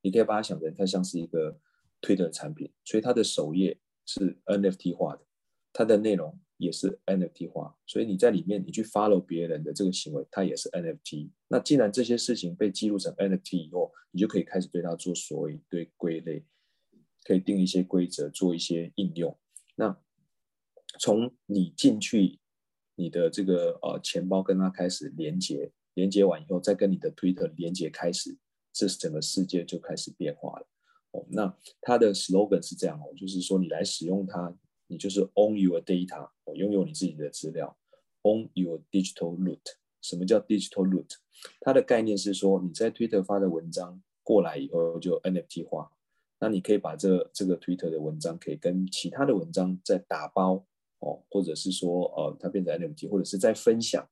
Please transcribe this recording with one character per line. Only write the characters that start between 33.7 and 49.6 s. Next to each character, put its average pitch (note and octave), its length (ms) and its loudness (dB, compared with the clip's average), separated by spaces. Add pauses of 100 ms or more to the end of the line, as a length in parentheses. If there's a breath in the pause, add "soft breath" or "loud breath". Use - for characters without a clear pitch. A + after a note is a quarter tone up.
使 - 240 -4
用 F#2+ 200 0
它， F2+ 280 -8 (320)
你 F2 100 -12
就 F#2+ 140 -4
是 F#2+ 100 0 (140)
own G#2+ 220 6
your F2+ 240 4
data， F2+ 500 -2 (140)
哦， D#2 100 -10
拥 F#2 180 0
有 F#2+ 120 4
你 D#2 80 -8
自 D#2 120 -4
己 F2 80 -2
的 D2+ 180 -8
资 - 200 -8
料， D#2 260 -8 (460 soft breath)
own A2 320 2
your E2 260 -2 (100)
digital E2+ 460 -2
loot。 F#2 240 -2 (400)
什 - 160 -8
么 F2 100 -2
叫 G#2+ 140 6
digital G2 460 0
loot？ F#2 280 0 (460 loud breath)
它 C3+ 120 2
的 C3 100 8
概 A#2 200 4
念 G#2+ 140 0
是 G2 180 -2
说 G2 280 4
你 F2+ 100 -4
在 A2+ 180 0
Twitter A2 320 0
发 G2+ 160 0
的 G2 100 2
文 E2+ 220 -4
章 F2+ 320 -12 (200)
过 G#2+ 200 6
来 E2 140 -2
以 C#2 140 -6
后 E2 280 0
就 F2 260 0
N F#2 120 2
F E2 120 -4
T - 160 -8
化， D#2+ 260 -8 (480)
那 A2 100 0
你 G2+ 120 2
可 G#2+ 120 2
以 G#2 60 6
把 D#2+ 160 -4
这， F2+ 380 4
这 - 120 -4
个 F#2 140 2
Twitter - 320 -4
的 D#2+ 80 -2
文 D#2 200 -4
章 E2 200 -6
可 E2+ 120 -10
以 D2+ 60 -6
跟 F2+ 300 0
其 F#2 240 -6
他 C#3 140 -2
的 C#3 100 4
文 E2+ 180 -2
章 F#2 320 0